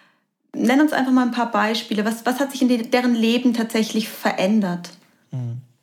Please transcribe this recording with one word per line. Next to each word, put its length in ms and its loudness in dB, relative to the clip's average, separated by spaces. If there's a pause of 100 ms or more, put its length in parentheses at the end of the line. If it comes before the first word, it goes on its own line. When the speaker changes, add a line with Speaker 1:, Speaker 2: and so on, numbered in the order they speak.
(540)
Speaker 1:
Nenn 280 2
uns 120 2
einfach 180 0
mal 120 4
ein 80 0
paar 200 -2
Beispiele. 540 -2
Was, 200 -4
was 140 0
hat 120 -2
sich 100 -10
in 80 4
de-, 180 0
deren 280 2
Leben 380 2
tatsächlich 560 -2
verändert? 840 0 (400)
Speaker 2:
Mhm. 300 -8 (220)